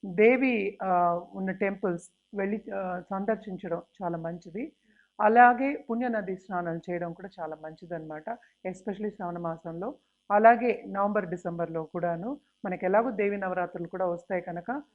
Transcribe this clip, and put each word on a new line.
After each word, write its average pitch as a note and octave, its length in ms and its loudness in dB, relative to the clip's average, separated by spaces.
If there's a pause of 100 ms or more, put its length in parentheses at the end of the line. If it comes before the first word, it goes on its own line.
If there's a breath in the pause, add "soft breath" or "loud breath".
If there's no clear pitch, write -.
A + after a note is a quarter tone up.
దేవి, G#3+ 760 4
ఆ, F3 380 2 (120)
ఉన్న F#3+ 180 -4
టెంపుల్స్ G3 580 -2 (240)
వెళ్ళి, G3+ 280 -2 (140)
ఆ, F#3 340 -4
సందర్శించడం G3 720 -4 (220)
చాలా E3+ 140 -4
మంచిది. E3+ 540 -8 (500 soft breath)
అలాగే A#3+ 680 6
పుణ్య A#3 180 -2
నది G3 280 -2
స్నానాలు F3 560 -6
చేయడం F3 220 -4
కూడా F#3+ 160 -14 (100)
చాలా D#3 220 -8
మంచిదన్నమాట. D#3 680 -12 (380 soft breath)
Especially G3 420 -6
శ్రావణ F3 280 -8
మాసంలో, E3+ 580 -8 (360)
అలాగే A3+ 560 6
నవంబర్, G3 420 -2
డిసెంబర్లో E3+ 540 -4
కూడాను E3+ 540 -4 (280)
మనకి F#3 200 -4
ఎలాగో A3 260 4
దేవి G3+ 260 0
నవరాత్రులు F3+ 500 -4
కూడా F#3 180 -2
వస్తాయి F3 360 -2
కనుక F3+ 400 -6 (140)